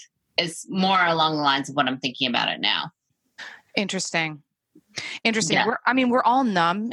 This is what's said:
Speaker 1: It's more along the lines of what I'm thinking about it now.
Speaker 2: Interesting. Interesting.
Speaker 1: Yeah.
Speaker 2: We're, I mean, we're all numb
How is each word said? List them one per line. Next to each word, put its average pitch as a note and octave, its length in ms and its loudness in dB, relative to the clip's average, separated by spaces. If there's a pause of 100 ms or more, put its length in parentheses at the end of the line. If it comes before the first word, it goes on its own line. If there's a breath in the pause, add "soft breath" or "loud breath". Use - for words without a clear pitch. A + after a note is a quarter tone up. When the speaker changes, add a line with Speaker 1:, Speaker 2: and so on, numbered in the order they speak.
(360)
Speaker 1:
It's E3+ 320 -4
more F#3 360 2
along D#3+ 320 2
the D3 60 -2
lines C#3 260 0
of C#3 80 -6
what C#3 100 2
I'm B2+ 120 -4
thinking C3 300 -4
about A#2 200 0
it E2 120 -6
now. G2+ 300 -2 (840 loud breath)
Speaker 2:
Interesting. E3+ 680 -2 (840 loud breath)
Interesting. G#3+ 320 0
Speaker 1:
Yeah. A#2+ 100 2
Speaker 2:
We're, A#3 200 0
I A#3 60 4
mean, B3+ 160 4
we're B3 140 4
all B3+ 220 4
numb G3+ 480 2